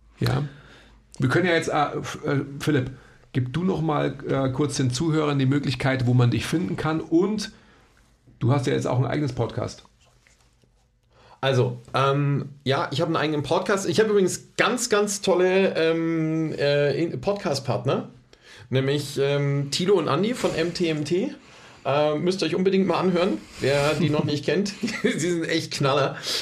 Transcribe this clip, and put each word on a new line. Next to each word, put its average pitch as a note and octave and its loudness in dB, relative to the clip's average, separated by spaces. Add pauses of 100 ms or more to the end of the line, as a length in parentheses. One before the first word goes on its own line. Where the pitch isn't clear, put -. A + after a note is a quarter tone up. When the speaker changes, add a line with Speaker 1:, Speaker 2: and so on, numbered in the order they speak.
(200)
Speaker 1:
Ja. B2+ 0 (760)
Wir C3 0
können F3 2
ja F3 2
jetzt, D#3+ 0
äh, C#3+ 0
F-, - -10
äh, C#3+ 0 (200)
Philipp, C#3 0 (420)
gib B2 -2
du E3 -4
noch F3+ 0
mal, D3 0 (120)
äh, C3+ 0
kurz C#3+ -2
den C3 2
Zuhörern D3+ 0
die C3+ 2
Möglichkeit, C3 0
wo B2 4
man A#2+ 6
dich A#2+ -2
finden D#3+ -2
kann. D#3+ -2
Und G3+ 0 (880)
du A#2 2
hast C3+ 2
ja - 2
jetzt C3 0
auch B2 0
ein B2+ 4
eigenes C#3+ -2
Podcast. A2 -4 (1600)
Speaker 2:
Also, B2 2 (160)
ähm, C#3 0 (160)
ja, C#3 0
ich C3 -4
habe E3 0
einen D#3+ 0
eigenen D3 0
Podcast. F#3+ 0
Ich - 2
habe G#3+ 4
übrigens G3 0
ganz, G#3 0
ganz G3+ 0
tolle, F#3 2
ähm, D#3+ 0
äh, C#3+ 0
in-, E3 -4
Podcast-Partner, D3 -2 (600)
nämlich, C3+ -2
ähm, C#3+ 0
Tilo F#3 2
und D3+ 0
Andi F#3+ 0
von F#3 -2
M E3+ -2
T E3+ 0
M D3+ -2
T. G#3 -2 (520)
Äh, D3+ 2
müsst F3+ 0
ihr D#3+ 0
euch E3+ -2
unbedingt F#3+ 2
mal D#3+ 2
anhören, F#3 2 (240)
wer C#3+ 2
die D3 2
noch D3+ 0
nicht D3 -2
kennt. F3+ 0 (160)
<laughs> - -8
Sie F3+ 0
sind E3 -2
echt - -2
Knaller. C#3 0 (240)